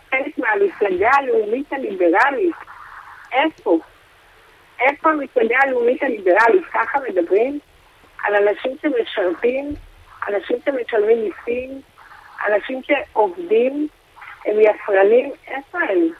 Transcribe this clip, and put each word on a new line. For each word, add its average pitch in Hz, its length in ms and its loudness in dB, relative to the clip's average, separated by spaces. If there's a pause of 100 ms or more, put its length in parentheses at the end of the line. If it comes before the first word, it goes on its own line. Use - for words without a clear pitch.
חלק 277 280 -4
מהמפלגה 202 800 0
הלאומית 247 560 -2
הליברלית, 226 840 0 (800)
איפה? 269 460 0 (1000)
איפה 294 300 0
המפלגה 254 540 0
הלאומית 254 400 0
הליברלית? 214 680 2
ככה 226 260 -2 (100)
מדברים 202 500 0 (640)
על 208 120 0
אנשים 208 360 0 (100)
שמשרתים, 240 920 -2 (540)
אנשים 202 380 -4
שמשלמים 233 580 0
מיסים, 262 580 -6 (640)
אנשים 214 360 -2
שעובדים, 233 1040 0 (580)
הם 214 140 0
יצרנים, 214 720 4 (160)
איפה 285 300 -12 (120)
הם? 170 200 2 (100)